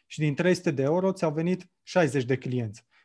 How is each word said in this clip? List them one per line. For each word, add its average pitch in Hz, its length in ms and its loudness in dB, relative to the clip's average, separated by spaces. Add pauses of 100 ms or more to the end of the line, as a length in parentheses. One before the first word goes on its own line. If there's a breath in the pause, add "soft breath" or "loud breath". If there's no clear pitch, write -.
Și - 140 -12
din 151 160 0
trei 180 180 4
sute 170 180 -2
de 135 100 0
euro 180 300 2
ți-au 175 200 -2
venit 175 380 -4 (140)
șaizeci 139 420 2
de 131 120 0
clienți. 123 480 -6 (200 soft breath)